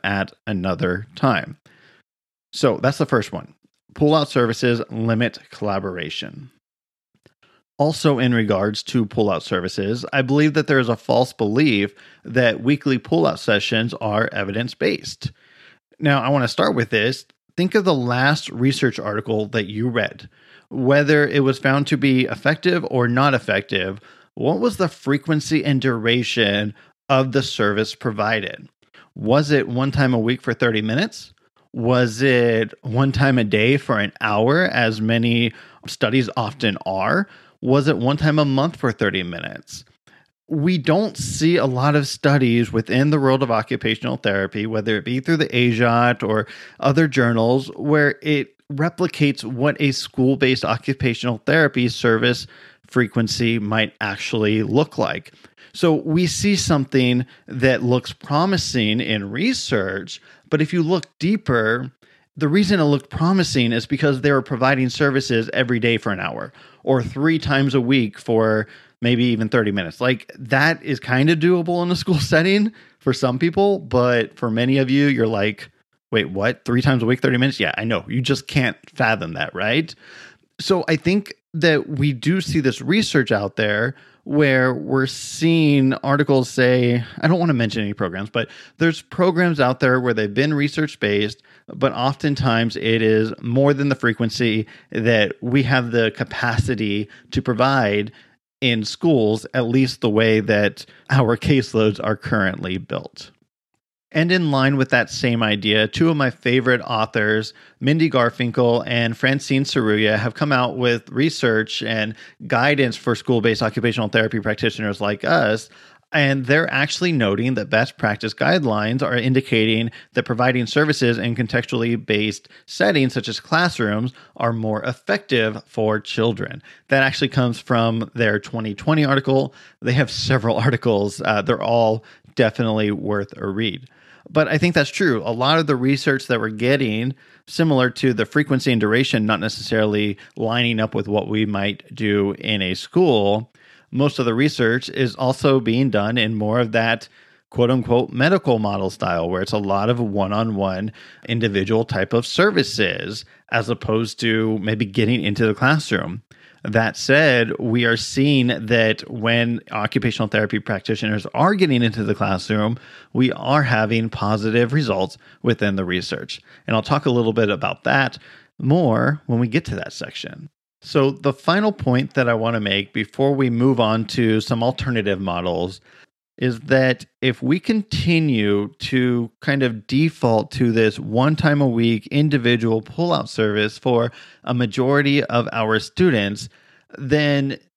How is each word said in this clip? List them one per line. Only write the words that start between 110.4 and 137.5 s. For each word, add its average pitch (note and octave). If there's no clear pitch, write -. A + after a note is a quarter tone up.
out B2
with A#2+
research A#2+
and A2
guidance B2+
for A#2+
school-based A2+
occupational A2+
therapy A2
practitioners G#2+
like G#2
us. A2+
And C#3
they're D3+
actually D3+
noting A#2+
that G#2+
best A2+
practice G#2+
guidelines B2+
are B2
indicating A#2
that B2
providing B2
services C3+
in A#2
contextually A#2
based G#2+
settings, C#3+
such A#2+
as A2+
classrooms, B2+
are A#2
more A2
effective A#2+
for G#2+
children. A2
That C3+
actually C3+
comes B2
from A2+
their G#2+
twenty A2
twenty D#3
article. C3+
They B2
have C3
several A#2
<laughs> -
articles. A2
Uh, G#2
they're A#2
all A2+
definitely G#2+
worth G2+
a -
read. G#2+
But D#3
I D3+
think E3+
that's D3
true. C3
A A#2
lot C3+
of D#3
the D3
research C3+
that A#2+
we're A2
getting, A#2+
similar C#3